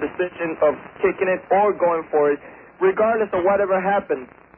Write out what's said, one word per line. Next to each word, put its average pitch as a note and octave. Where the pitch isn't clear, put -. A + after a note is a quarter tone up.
decision E3+
of D3
kicking F#3
it F3+
or G3+
going E3
for D3
it, D3
regardless G#3+
of F3+
whatever G3
happened, F#3